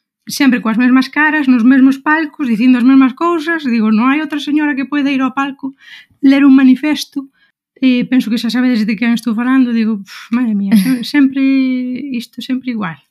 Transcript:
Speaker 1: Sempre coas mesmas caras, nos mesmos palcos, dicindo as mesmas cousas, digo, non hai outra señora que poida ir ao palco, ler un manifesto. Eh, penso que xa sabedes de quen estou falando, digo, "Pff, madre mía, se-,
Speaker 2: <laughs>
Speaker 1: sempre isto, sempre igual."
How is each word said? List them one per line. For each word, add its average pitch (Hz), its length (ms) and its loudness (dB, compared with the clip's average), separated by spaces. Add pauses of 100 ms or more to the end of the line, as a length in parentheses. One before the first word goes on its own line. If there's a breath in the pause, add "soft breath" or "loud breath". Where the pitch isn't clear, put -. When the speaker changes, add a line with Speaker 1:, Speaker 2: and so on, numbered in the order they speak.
(260)
Speaker 1:
Sempre 254 400 0
coas 220 160 0
mesmas 254 320 2
caras, 302 320 0
nos 254 160 2
mesmos 262 400 4
palcos, 302 480 -2
dicindo 240 320 2
as 226 80 2
mesmas 269 240 4
cousas, 330 480 -4
digo, 226 320 0
non 233 160 2
hai 277 80 0
outra 302 240 -6
señora 294 320 -2
que 269 160 -6
poida 285 240 -2
ir 262 80 -2
ao 262 160 -4
palco, 277 400 -8 (480 loud breath)
ler 269 160 4
un 269 160 6
manifesto. 269 720 0 (460)
Eh, 247 320 0
penso 247 240 0
que 240 80 -2
xa 240 80 -4
sabedes 247 400 0
de 226 80 -2
quen 233 160 -2
estou 233 240 -2
falando, 247 400 0
digo, 220 240 -2
"Pff, - 320 -16
madre 233 240 -2
mía, 196 240 -2
se-, 240 240 -2
Speaker 2:
<laughs> - 160 -8
Speaker 1:
sempre 269 240 0 (720)
isto, 233 240 -12
sempre 254 320 -6
igual." 190 260 -8 (140)